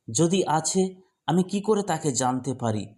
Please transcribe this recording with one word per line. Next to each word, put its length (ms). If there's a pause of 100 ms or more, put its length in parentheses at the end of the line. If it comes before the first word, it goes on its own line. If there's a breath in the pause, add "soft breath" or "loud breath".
(140)
যদি 320
আছে, 480 (320 soft breath)
আমি 160
কি 180
করে 220
তাকে 300
জানতে 420
পারি?" 320 (120)